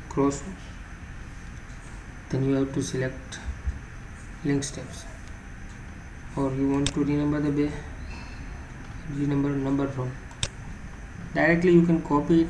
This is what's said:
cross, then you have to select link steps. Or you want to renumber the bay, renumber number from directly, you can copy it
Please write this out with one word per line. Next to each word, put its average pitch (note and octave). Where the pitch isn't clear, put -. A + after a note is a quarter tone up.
cross, C#3
then C3+
you C3+
have C3+
to C#3
select -
link C#3
steps. -
Or C#3
you C3+
want C#3
to C#3+
renumber D3
the D3+
bay, D3
renumber C#3+
number C#3
from B2+
directly, E3+
you E3+
can E3
copy D#3
it E3